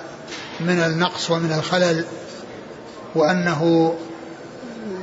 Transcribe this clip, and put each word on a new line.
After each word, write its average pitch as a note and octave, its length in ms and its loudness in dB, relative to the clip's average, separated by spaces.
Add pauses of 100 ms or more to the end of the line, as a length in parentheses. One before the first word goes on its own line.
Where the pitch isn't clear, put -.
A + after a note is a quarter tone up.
(600)
من F3 200 2
النقص E3 520 2
ومن E3 220 2
الخلل، E3+ 520 2 (1080)
وأنه E3 760 4 (1080)